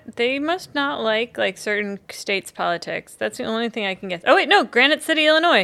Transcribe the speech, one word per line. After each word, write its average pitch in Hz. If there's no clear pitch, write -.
They 254
must 330
not 277
like, 220
like, 196
certain 202
states' -
politics. 170
That's 214
the 247
only 226
thing 214
I 190
can 196
guess. 175
Oh, 277
wait, 359
no, 370
Granite 277
City, 311
Illinois. 311